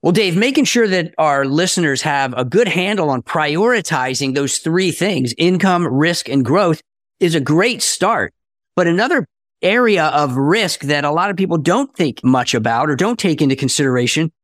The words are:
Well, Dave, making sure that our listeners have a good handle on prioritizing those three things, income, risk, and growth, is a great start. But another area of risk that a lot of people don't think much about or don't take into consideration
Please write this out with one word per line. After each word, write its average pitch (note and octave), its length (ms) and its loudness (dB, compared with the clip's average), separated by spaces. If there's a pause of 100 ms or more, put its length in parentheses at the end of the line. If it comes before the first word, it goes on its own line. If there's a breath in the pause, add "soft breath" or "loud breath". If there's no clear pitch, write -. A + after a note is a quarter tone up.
Well, F3 100 2
Dave, F#3 240 2
making C4 280 2
sure A#3 240 2
that F#3 280 -2
our C#3+ 300 2
listeners D3+ 560 0
have C#3 340 -2
a B2+ 80 -2
good F#3+ 240 2
handle F3+ 400 -2
on C3 140 -2
prioritizing D3+ 1120 -2
those C#3 240 -2
three F3 320 0
things, D3+ 480 -2
income, F3+ 480 2
risk, D3 420 0
and C3+ 160 0
growth, E3 380 0 (380)
is E3+ 140 2
a D#3+ 60 0
great F#3 400 0
start. F#3 540 -2 (420)
But F3 100 2
another G3 400 0 (360)
area G3+ 440 2
of C#3+ 300 0
risk F3 440 0
that C#3+ 240 -2
a D3 60 0
lot F3 200 0
of F#3+ 60 -6
people F3+ 200 0
don't F#3 400 0
think D3+ 260 -2
much B2+ 320 2
about A#2 360 0
or C#3 60 0
don't G#3 220 0
take D#3+ 220 0
into C3+ 160 2
consideration C3 760 0 (140)